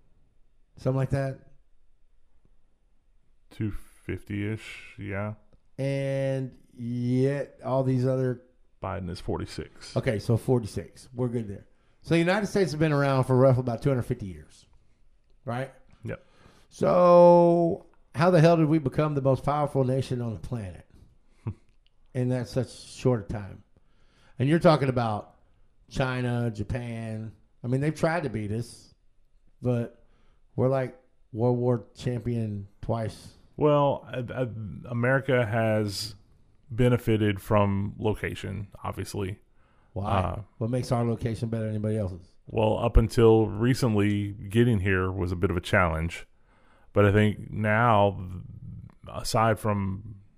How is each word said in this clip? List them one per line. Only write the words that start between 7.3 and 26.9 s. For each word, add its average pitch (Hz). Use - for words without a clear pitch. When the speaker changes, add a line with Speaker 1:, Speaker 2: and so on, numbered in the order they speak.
Speaker 1:
all 131
these 127
other 131
Speaker 2:
Biden 95
is 90
forty-six. -
Speaker 1:
Okay, 117
so 110
forty-six. -
We're 123
good 113
there. 98
So -
the 170
United 185
States 185
has 151
been 160
around 139
for 127
roughly 127
about 120
two 143
hundred 123
fifty 107
years, 78
right? 123
Speaker 2:
Yep. 113
Speaker 1:
So 175
how 165
the 180
hell 170
did 160
we 156
become 147
the 139
most 131
powerful 143
nation 127
on 117
the 92
planet 98
Speaker 2:
<laughs> -
Speaker 1:
in 123
that 123
such -
short 120
a -
time? 98
And 127
you're 165
talking 151
about 117
China, 123
Japan. 110